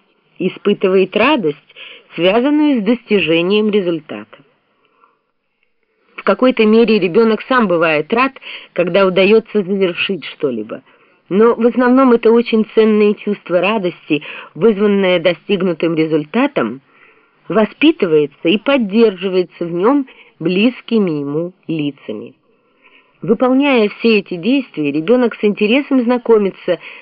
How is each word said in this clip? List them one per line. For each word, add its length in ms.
испытывает 760
радость, 420
связанную 680
с 20
достижением 840
результата. 680
В 80
какой-то 420
мере 320
ребёнок 460
сам 240
бывает 440
рад, 220
когда 320
удаётся 560
завершить 640
что-либо. 560
Но 260
в 100
основном 480
это 180
очень 420
ценное 420
чувство 460
радости, 640
вызванное 680
достигнутым 760
результатом, 840
воспитывается 1000
и 100
поддерживается 1080
в 60
нём 360
близкими 720
ему 420
лицами. 680
Выполняя 680
все 300
эти 160
действия, 560
ребёнок 440
с 80
интересом 600
знакомится 760